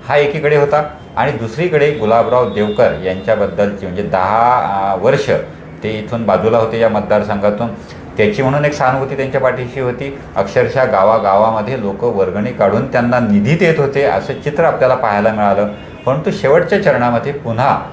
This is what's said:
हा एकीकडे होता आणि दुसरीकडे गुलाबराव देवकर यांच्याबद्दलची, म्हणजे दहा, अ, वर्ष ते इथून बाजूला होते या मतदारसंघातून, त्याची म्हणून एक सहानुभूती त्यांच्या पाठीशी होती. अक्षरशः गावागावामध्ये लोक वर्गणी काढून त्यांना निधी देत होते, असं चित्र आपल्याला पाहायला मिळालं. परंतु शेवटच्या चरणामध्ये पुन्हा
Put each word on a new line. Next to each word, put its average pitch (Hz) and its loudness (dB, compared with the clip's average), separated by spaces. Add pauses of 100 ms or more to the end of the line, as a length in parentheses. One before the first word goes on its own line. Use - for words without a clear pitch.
हा 135 2
एकीकडे 147 2
होता 147 2 (340)
आणि 131 0
दुसरीकडे 147 0
गुलाबराव 113 2
देवकर 104 2 (140)
यांच्याबद्दलची, 101 -2
म्हणजे 90 -6
दहा, 104 2
अ, 98 -2
वर्ष 139 2 (520)
ते 107 -4
इथून 113 -6
बाजूला 107 2
होते 113 0
या 113 4
मतदारसंघातून, 104 0 (480)
त्याची 107 2
म्हणून 139 0
एक 147 0
सहानुभूती 135 0
त्यांच्या 135 -2
पाठीशी 127 -2
होती. 131 -4 (180)
अक्षरशः 120 0
गावागावामध्ये 107 2
लोक 101 -4
वर्गणी 101 0
काढून 110 0
त्यांना 123 2
निधी 107 2
देत 165 4
होते, 139 0
असं 131 0
चित्र 151 -2
आपल्याला 123 4
पाहायला 107 2
मिळालं. 104 2 (380)
परंतु 147 0
शेवटच्या 170 2
चरणामध्ये 120 0
पुन्हा 117 -2 (100)